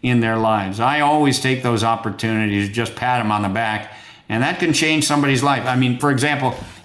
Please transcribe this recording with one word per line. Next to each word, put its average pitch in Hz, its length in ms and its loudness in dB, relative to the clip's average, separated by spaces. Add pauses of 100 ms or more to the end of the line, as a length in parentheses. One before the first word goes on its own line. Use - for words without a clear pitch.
in 123 180 2
their 113 160 2
lives. 107 460 0
I 139 180 2
always 147 400 4
take 131 240 0
those 117 180 2
opportunities 110 840 -2
to 101 60 -8
just 113 220 -4
pat 123 260 0
'em 107 100 -2
on 104 100 0
the 101 60 -2
back, 107 460 -4 (340)
and 113 160 -2
that 180 160 -2
can 160 140 0
change 156 320 0
somebody's 143 360 2
life. 135 240 0
I 127 120 0
mean, 123 200 2
for 143 140 0
example, 135 440 0 (300)